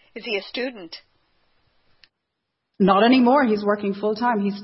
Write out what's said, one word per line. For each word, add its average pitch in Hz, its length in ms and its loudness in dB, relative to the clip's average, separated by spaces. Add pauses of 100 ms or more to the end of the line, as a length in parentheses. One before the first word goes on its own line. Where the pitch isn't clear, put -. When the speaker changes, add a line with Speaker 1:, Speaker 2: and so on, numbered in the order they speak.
(160)
Speaker 1:
Is 226 100 -16
he 220 120 -4
a 190 40 -4
student? 233 540 -10 (1800)
Speaker 2:
Not 196 260 4
anymore. 254 420 4
He's 214 180 -2
working 202 300 -2
full 214 220 -4
time. 233 260 -2
He's, 202 220 -4